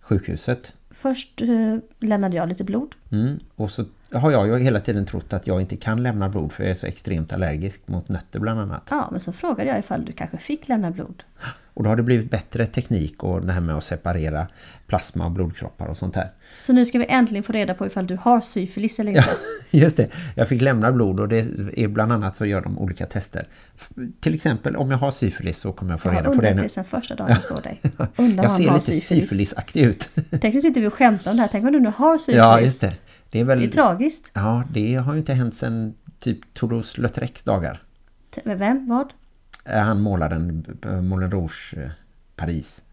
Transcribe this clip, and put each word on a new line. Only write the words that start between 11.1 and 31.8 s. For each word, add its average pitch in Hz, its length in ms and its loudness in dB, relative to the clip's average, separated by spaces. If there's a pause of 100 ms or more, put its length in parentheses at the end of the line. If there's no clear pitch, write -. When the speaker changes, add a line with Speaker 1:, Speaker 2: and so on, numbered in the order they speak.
Speaker 1:
Och - 100 -2
då 107 60 4
har 110 60 4
det 120 60 2
blivit 117 280 2
bättre 113 360 -2
teknik 98 560 -2
och 90 240 -2
det 90 60 0
här 90 80 0
med 82 160 0
att 76 80 -4
separera 80 600 -2 (400)
plasma - 380 -4
och 85 60 -2
blodkroppar 85 560 -6
och 80 100 -8
sånt 92 200 -4
här. - 140 -4 (240)
Speaker 2:
Så - 180 0
nu 247 120 8
ska 247 140 0
vi 240 100 0
äntligen 220 340 2
få 214 100 -6
reda 202 220 0
på 196 120 -6
ifall 190 200 -4
du 180 100 -4
har 240 240 4
syfilis 202 600 -4
eller 208 120 -2
inte. 143 180 8
Speaker 1:
Ja, - 40 0 (360)
<laughs> - 0 - (100)
just 156 160 6
det. 110 120 2 (260)
Jag 113 140 2
fick 123 140 2
lämna 123 300 2
blod 104 280 2
och 104 80 0
det 113 100 2 (380)
är 113 120 2
bland 107 240 2
annat 98 240 -2
så 107 100 -2
gör 101 140 0
de 95 180 -6
olika 92 280 -4
tester. - 420 -8 (280)
F-, - 120 -20 (320)
till 156 140 2
exempel 143 420 0
om 135 140 0
jag 135 80 2
har 139 120 0
syfilis 92 480 -2
så 95 140 -6
kommer 90 200 -6
jag 82 80 -4
få - 80 -2
Speaker 2:
Jag 90 40 2
har 90 100 2
Speaker 1:
reda 277 120 2
på 247 60 6
det 214 80 4
Speaker 2:
undrat 95 80 4
Speaker 1:
nu. 101 60 2
Speaker 2:
det 214 60 -2
sen 190 160 -6
första - 300 -6
dagen 190 160 -2
jag 117 140 4
såg - 180 -4
dig. - 180 -12 (180)
Speaker 1:
<laughs> - 180 -4
Speaker 2:
Undrar 214 280 4
Speaker 1:
Jag - 80 6
Speaker 2:
om 196 40 4
Speaker 1:
ser 180 80 4
Speaker 2:
han - 40 6
har 139 80 6
Speaker 1:
lite 156 100 4 (140)
Speaker 2:
syfilis. - 300 2
Speaker 1:
syfilisaktig 101 520 0
ut. 113 280 4 (100)
<laughs> 156 200 -2
Speaker 2:
Tänk, 214 140 0
nu 277 60 4
sitter 285 200 4
vi 214 60 2
och 208 80 -2
skämtar 214 360 4
om 214 60 2
det 240 60 4
här. 208 100 2
Tänk 208 140 0
om 277 60 4
du 294 80 6